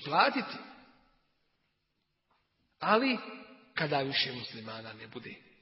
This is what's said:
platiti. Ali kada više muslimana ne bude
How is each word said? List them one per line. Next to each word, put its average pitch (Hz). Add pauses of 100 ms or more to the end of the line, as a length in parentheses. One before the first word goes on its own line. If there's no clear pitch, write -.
platiti. 208 (2250)
Ali 226 (560)
kada 147
više 135
muslimana 113
ne 110
bude 113 (280)